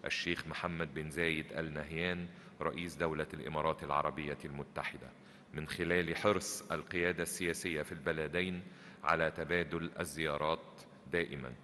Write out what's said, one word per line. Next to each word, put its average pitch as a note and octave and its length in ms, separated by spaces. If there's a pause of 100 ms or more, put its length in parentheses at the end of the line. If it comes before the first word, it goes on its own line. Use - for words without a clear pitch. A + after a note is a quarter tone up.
الشيخ - 420
محمد E2 480
بن D#2 160
زايد D#2 420
آل D#2+ 220
نهيان E2+ 540 (320)
رئيس D#2+ 340
دولة D#2 400
الإمارات D#2 480
العربية D2 640
المتحدة، C#2 640 (460)
من D#2 140
خلال E2+ 480
حرص - 560
القيادة F2 500
السياسية E2 600
في D2 100
البلدين E2+ 680 (420)
على E2 260
تبادل E2 600 (100)
الزيارات D#2 840 (300)
دائمًا. C#2+ 400 (120)